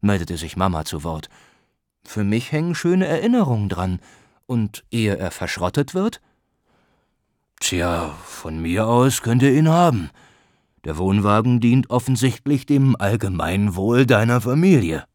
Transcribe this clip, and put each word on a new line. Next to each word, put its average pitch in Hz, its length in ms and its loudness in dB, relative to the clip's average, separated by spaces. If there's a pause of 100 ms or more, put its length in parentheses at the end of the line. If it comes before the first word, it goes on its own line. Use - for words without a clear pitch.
meldete 87 360 -2
sich 80 200 -10
Mama 90 280 -2
zu 78 180 -10
Wort. 80 260 -8 (720)
„Für - 200 -6
mich 110 280 -2
hängen 160 220 -2
schöne 180 320 0
Erinnerungen 151 640 0
dran. 90 300 -4 (480)
Und 110 440 -4
ehe 107 260 -2
er 87 140 -6
verschrottet 92 640 -6
wird?“ 190 280 -4 (1400)
„Tja, 85 640 -4
von - 360 -12
mir 90 280 -2
aus 123 340 2
könnt 120 220 2
ihr 139 100 4
ihn 156 160 4
haben. 160 400 2 (760)
Der 76 120 -6
Wohnwagen 104 600 2
dient 120 300 2
offensichtlich 127 760 -2
dem 135 300 2
Allgemeinwohl 101 1080 0
deiner 117 340 2
Familie“ 123 760 2